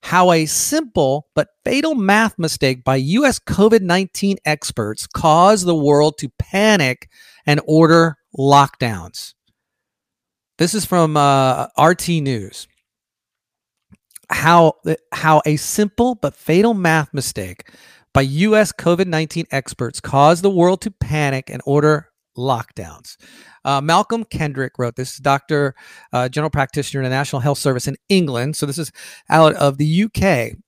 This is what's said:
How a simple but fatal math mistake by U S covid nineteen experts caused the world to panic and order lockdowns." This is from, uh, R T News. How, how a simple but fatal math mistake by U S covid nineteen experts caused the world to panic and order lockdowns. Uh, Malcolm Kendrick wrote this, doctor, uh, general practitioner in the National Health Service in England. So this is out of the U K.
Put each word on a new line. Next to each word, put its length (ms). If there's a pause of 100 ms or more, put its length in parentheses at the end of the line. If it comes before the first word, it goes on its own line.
How 280
a 160
simple 880
but 140 (160)
fatal 300
math 440
mistake 460
by 120
U 280
S 160
covid 420
nineteen 640
experts 640
caused 580
the 100
world 440
to 100 (100)
panic 720 (380)
and 200
order 520 (180)
lockdowns." 1000 (1200)
This 160
is 100
from, 320
uh, 600
R 180
T 260
News. 480 (1600)
How, 460 (380)
how 320
a 120
simple 600
but 200
fatal 380
math 380
mistake 580 (420)
by 100
U 320
S 160
covid 380
nineteen 420
experts 500
caused 440
the 60
world 320
to 100
panic 580
and 160
order 440 (280)
lockdowns. 760 (480)
Uh, 160
Malcolm 440
Kendrick 540
wrote 160
this, 220
doctor, 580 (380)
uh, 160
general 220
practitioner 520
in 20
the 120
National 240
Health 180
Service 300
in 80 (120)
England. 480
So 100
this 120
is 140 (360)
out 280
of 220
the 80
U 220
K. 460 (140)